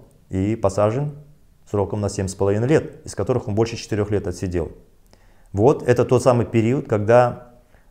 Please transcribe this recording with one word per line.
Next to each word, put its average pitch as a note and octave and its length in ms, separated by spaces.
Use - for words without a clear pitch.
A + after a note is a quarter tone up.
и G2 260
посажен G#2+ 560
сроком G#2 320
на G2+ 80
семь G2 180
с F#2+ 80
половиной G#2 320
лет, - 380
из - 80
которых A#2 340
он G2+ 80
больше A2 200
четырех G#2 340
лет G2 160
отсидел. F2 460
Вот C#3+ 320
это B2 220
тот A#2+ 180
самый A#2+ 220
период, A#2+ 420
когда A#2 640